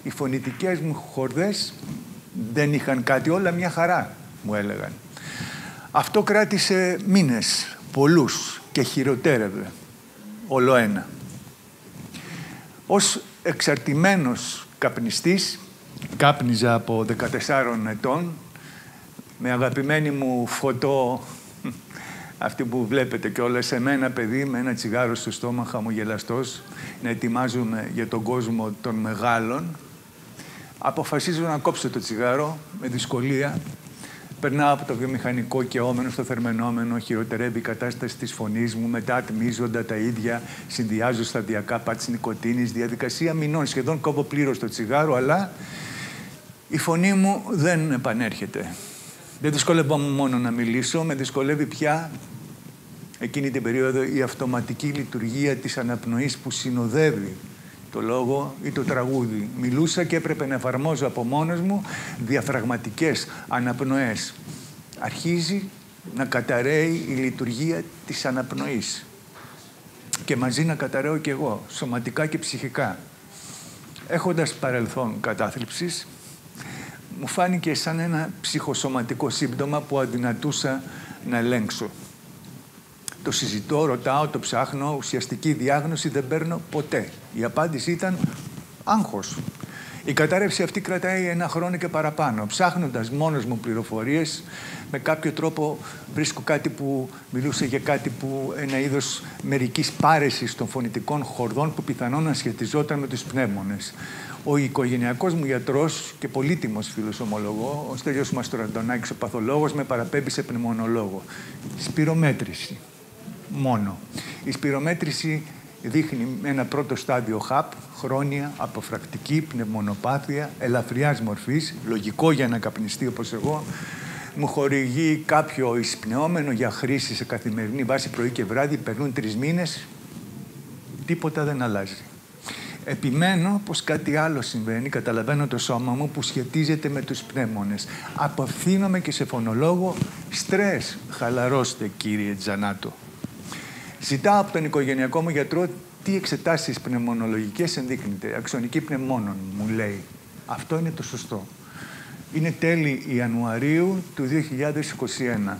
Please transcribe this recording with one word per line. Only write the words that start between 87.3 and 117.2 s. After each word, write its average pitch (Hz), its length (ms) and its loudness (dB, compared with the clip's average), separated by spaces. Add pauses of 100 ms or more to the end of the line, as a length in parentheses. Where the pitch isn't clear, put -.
Η 113 100 -2
απάντηση 156 480 0
ήταν 180 260 0 (640)
άγχος. - 540 2 (680)
Η 143 80 0
κατάρρευση 180 500 4
αυτή 196 180 0
κρατάει 185 460 0
ένα 170 200 0
χρόνο 175 300 0
και 170 100 -2
παραπάνω. 151 580 0
Ψάχνοντας 135 640 2
μόνος 143 360 2
μου 120 120 -2
πληροφορίες, 117 840 0 (480)
με 139 80 -4
κάποιο 156 320 0
τρόπο 156 460 0 (360)
βρίσκω 147 280 -2
κάτι 151 280 2
που 135 400 -2 (220)
μιλούσε 131 340 0
για 131 140 0
κάτι 135 300 0
που, 135 480 -4
ένα 135 220 0
είδος 139 440 0 (200)
μερικής 139 480 0
πάρεσης 143 640 4
των 120 120 -2
φωνητικών 123 560 -2
χορδών 123 500 0
που 131 100 -4
πιθανόν 131 400 0
να 156 100 4
σχετιζόταν 143 640 0
με 139 80 -2
τους 123 140 -4
πνεύμονες. 101 720 -2 (500)
Ο 143 140 4
οικογενειακός 123 760 2
μου 165 120 0
γιατρός 135 760 0
και 135 80 -4
πολύτιμος 120 600 0
φίλος, 107 320 -4
ομολογώ, 110 720 -2
ο 127 60 -6
Στέλιος 139 340 0
Μαστοραντονάκης, 113 800 -2
ο 104 60 -6
παθολόγος, 123 580 2
με 147 100 0
παραπέμπει 127 460 0
σε 139 140 -2
πνευμονολόγο. 113 800 0 (580)
Σπυρομέτρηση. 151 1000 2 (800)
Μόνο. 113 420 2 (460)
Η 139 80 -2
σπυρομέτρηση 151 920 0 (380)
δείχνει 127 460 2 (160)
ένα 139 220 2
πρώτο 131 300 0
στάδιο 113 440 0